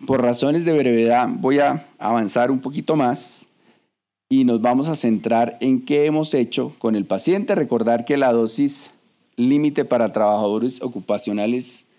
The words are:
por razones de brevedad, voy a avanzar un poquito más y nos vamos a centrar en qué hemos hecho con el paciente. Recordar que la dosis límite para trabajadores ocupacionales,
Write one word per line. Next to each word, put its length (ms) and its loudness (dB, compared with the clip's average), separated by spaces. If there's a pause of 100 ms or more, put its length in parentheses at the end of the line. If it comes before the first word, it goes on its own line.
por 140 2
razones 440 0
de 80 2
brevedad, 560 2
voy 300 0
a 280 0 (120)
avanzar 500 0
un 120 -2
poquito 340 -4
más 520 -4 (800)
y 160 4
nos 180 2
vamos 280 2
a 60 -2
centrar 640 0
en 240 0
qué 220 2
hemos 280 0
hecho 460 -2
con 160 -2
el 100 -2
paciente. 480 -2
Recordar 520 0
que 120 0
la 140 2
dosis 600 -2 (440)
límite 500 2
para 260 0
trabajadores 680 0
ocupacionales, 1040 -4 (140)